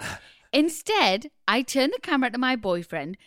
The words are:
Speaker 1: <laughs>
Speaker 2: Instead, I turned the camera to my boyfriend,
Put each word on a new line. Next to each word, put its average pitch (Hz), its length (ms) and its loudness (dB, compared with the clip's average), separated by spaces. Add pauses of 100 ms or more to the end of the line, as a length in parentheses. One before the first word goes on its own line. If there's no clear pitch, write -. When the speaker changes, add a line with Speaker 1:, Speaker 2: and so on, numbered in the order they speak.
(280)
Speaker 1:
<laughs> - 260 -10
Speaker 2:
Instead, 302 800 2 (160)
I 220 160 2
turned 277 300 0
the 508 60 -6
camera 262 320 0
to 240 60 -6
my 254 180 0
boyfriend, 175 720 -4